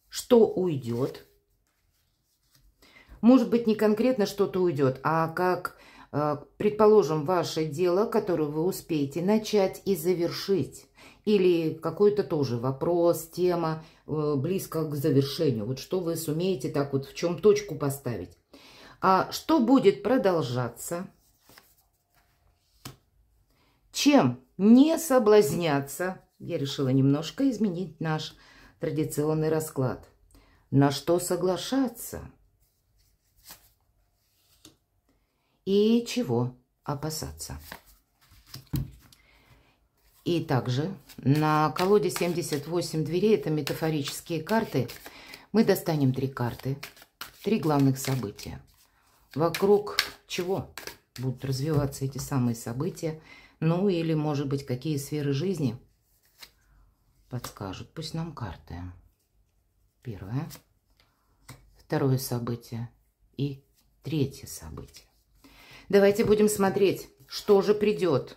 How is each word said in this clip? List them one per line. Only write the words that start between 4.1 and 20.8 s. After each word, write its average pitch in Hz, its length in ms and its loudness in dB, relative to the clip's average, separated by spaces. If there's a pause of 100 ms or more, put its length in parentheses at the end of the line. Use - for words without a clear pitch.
что-то 185 340 -2
уйдёт, 143 440 2
а 160 240 0
как, 175 480 -2 (340)
э, 147 280 -2 (180)
предположим, 208 680 4
ваше 160 400 -2
дело, 175 420 0
которое 185 420 -2
вы 156 160 -4
успеете 160 580 -4
начать 202 640 0
и 196 100 0
завершить. 170 920 -2 (380)
Или 175 500 2
какой-то 202 500 2
тоже 131 340 -2
вопрос, 165 680 0
тема, 170 560 -2 (240)
э, 151 280 -2
близко 160 480 -4
к 147 120 -6
завершению. 135 680 0
Вот 131 120 -6
что 185 220 -4
вы 165 160 -4
сумеете 160 520 -4
так 139 240 -2
вот, 135 140 -4
в - 80 -20
чём 175 240 -4
точку 202 380 2
поставить. 127 600 -6 (640)
А 185 300 2
что 311 300 0
будет 214 420 4
продолжаться? 170 1040 -2 (2750)